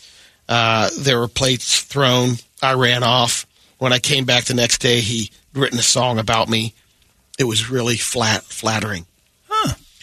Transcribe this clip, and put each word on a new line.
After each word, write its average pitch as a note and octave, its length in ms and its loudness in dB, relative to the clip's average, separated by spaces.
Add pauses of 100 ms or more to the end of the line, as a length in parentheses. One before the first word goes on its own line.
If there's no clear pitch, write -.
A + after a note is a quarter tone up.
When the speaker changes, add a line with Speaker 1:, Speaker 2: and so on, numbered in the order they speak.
(500)
Speaker 1:
Uh, A2+ 480 2
there C3+ 220 0
were A#2+ 80 -2
plates - 540 -2
thrown. B2 560 0 (240)
I C3 120 2
ran B2 300 2
off. A#2+ 420 0 (320)
When B2+ 160 0
I B2 60 2
came C3+ 260 0
back B2 200 2
the C3 80 -2
next A#2+ 260 2
day, A#2+ 220 2
he'd A2 280 -4 (240)
written C3+ 240 -2
a A#2+ 60 0
song B2 340 2
about A2 320 0
me. A2+ 240 -2 (640)
It C#3+ 60 0
was A2+ 260 -2
really A#2+ 280 0
flat, A2 480 -2
flattering. G#2+ 600 -4 (440)
Speaker 2:
Huh. G#4+ 240 -2 (280)